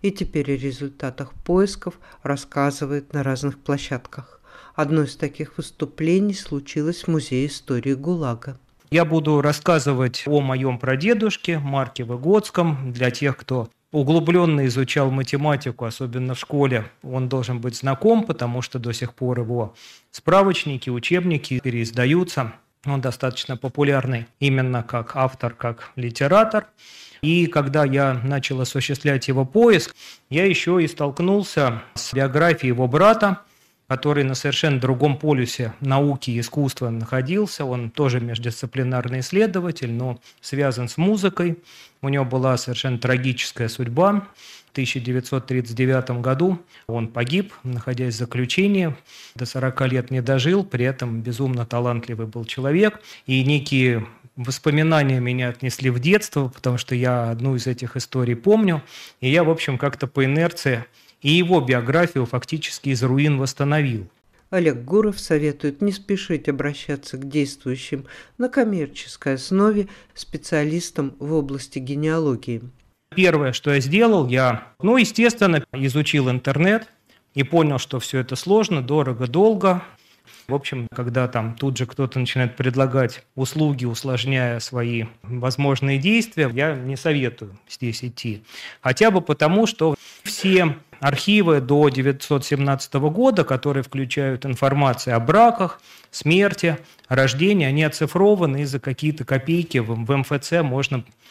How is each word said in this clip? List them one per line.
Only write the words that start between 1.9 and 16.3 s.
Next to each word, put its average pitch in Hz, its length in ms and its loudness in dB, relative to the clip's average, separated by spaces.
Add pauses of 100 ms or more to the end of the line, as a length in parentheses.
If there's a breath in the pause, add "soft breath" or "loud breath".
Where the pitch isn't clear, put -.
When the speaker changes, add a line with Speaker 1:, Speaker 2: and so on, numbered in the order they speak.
Speaker 1:
рассказывает 139 880 -4
на 147 100 -4
разных 135 380 -4
площадках. - 800 -8 (360 loud breath)
Одно 156 280 2
из 139 140 -6
таких - 400 -8
выступлений 175 760 -2
случилось 151 680 -6
в - 60 -4
Музее 147 380 0
истории 135 480 -4
гулага. 139 640 -6 (340)
Speaker 2:
Я 165 120 6
буду 151 380 2
рассказывать 139 840 2
о 147 140 2
моём 131 400 -2
прадедушке 175 800 0
Марке 135 460 -4
Выгодском. 139 880 0
Для 123 180 0
тех, 135 240 -2
кто 123 340 -4 (220)
углублённо 156 760 4
изучал 131 440 0
математику, 139 720 -2
особенно 127 520 -6